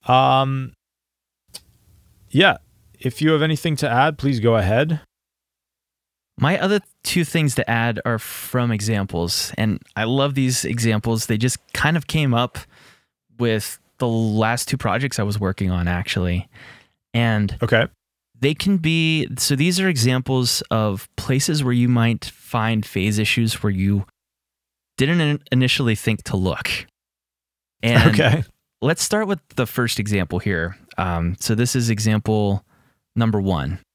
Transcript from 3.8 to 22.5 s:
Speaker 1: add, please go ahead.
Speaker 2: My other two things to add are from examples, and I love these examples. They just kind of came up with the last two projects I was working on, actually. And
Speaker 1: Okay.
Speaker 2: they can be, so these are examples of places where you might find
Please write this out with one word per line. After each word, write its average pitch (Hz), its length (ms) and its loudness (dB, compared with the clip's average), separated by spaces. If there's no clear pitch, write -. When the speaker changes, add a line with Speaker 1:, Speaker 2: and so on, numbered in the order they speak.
Speaker 1:
add, 135 280 2
please 135 220 -2
go 113 160 4
ahead. 120 460 0
Speaker 2:
My 151 220 2
other 196 220 0
two 175 200 0
things 151 320 0
to 113 140 -2
add 117 360 0
are 113 140 -2
from - 520 -4
examples, 101 840 -2
and 107 240 0
I 107 80 -2
love 135 320 0
these 127 300 0
examples. 113 640 0
They 110 100 0
just 123 200 0
kind 156 220 0
of 151 120 -4
came 147 260 0
up 120 240 0
with 110 400 -2
the 127 80 0
last 113 600 0
two 139 100 -4
projects 120 420 -2
I 107 40 0
was 104 160 -2
working 95 320 -2
on, 87 160 0
actually. 90 640 -2
And 110 500 0
Speaker 1:
Okay. 113 240 2
Speaker 2:
they 135 160 0
can 190 240 0
be, 160 600 0
so - 180 0
these 175 240 2
are 190 80 2
examples 127 840 0
of 107 460 0
places 139 480 0
where 123 100 0
you 123 140 2
might 117 380 2
find 110 600 -4